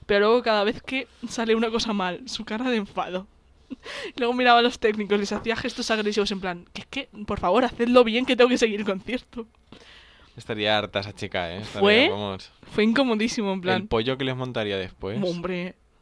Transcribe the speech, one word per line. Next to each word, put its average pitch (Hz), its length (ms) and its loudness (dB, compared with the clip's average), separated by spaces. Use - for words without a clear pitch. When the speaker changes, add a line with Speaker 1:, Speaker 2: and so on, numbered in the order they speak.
Speaker 1:
pero 208 200 4
luego 240 160 4
cada 214 200 2
vez 208 180 -2
que - 260 -6
sale 226 280 0
una 226 140 2
cosa 220 240 -2
mal, 185 360 -4
su - 160 -8
cara 240 240 -4
de 233 80 0
enfado. 185 500 -6
<laughs> - 480 -14
Luego 240 160 0
miraba 247 260 6
a - 20 6
los 240 180 0
técnicos, 208 400 0
les 202 120 -4
hacía 226 240 -4
gestos 240 360 -4
agresivos 214 400 0
en 190 100 -6
plan, 175 320 -8
"Que - 80 -12
es - 60 -16
que, - 220 -8
por 202 140 -6
favor, 196 240 4
hacedlo 240 400 6
bien, 226 220 0
que 262 100 2
tengo 240 140 8
que 247 80 2
seguir 220 240 0
el 202 40 -6
concierto". 214 600 -6
Speaker 2:
Estaría 107 420 0
harta 104 240 -2
esa 104 120 -8
chica, 90 400 -4
¿eh? 92 60 -10
Estaría, 107 200 -8
Speaker 1:
Fue, 214 300 4
Speaker 2:
vamos. 202 420 -8
Speaker 1:
fue - 200 -2
incomodísimo, 226 680 0
en 190 80 -6
plan. 185 220 0
Speaker 2:
El 214 40 -14
pollo 120 300 -2
que 139 80 -6
les 131 100 -4
montaría 117 420 -4
después. 98 460 -8
Speaker 1:
Hombre, 175 520 -6